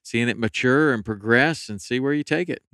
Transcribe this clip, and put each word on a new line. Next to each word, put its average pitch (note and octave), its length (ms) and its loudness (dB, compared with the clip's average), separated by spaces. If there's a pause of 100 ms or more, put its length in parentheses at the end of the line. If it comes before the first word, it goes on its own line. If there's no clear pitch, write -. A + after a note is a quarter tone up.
seeing A#2+ 260 0
it A2+ 80 -2
mature B2+ 560 2
and G#2+ 100 -4
progress A2+ 640 0
and G#2 140 -10
see B2 180 -4
where C#3 140 0
you D3 100 -2
take E3+ 240 -2
it. - 140 -6 (120)